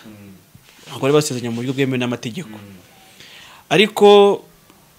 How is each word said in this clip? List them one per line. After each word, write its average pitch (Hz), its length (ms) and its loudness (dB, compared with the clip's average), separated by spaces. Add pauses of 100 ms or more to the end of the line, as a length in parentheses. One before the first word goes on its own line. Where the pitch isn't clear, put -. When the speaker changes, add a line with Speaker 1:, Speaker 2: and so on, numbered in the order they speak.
Speaker 1:
Mm. 104 320 -20 (500)
Speaker 2:
Ntago 123 140 -16
bari 139 160 0
basezeranye 127 340 -4
mu 117 100 -6
buryo 131 120 -6
bwemewe 131 260 -4
n'amategeko. 123 540 -8
Speaker 1:
Mm. 101 240 -20 (960)
Speaker 2:
Ariko 202 680 4 (560)